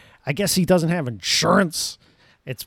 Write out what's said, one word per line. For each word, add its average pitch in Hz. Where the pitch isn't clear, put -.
I 143
guess 190
he 185
doesn't 165
have 165
insurance. 160
It's -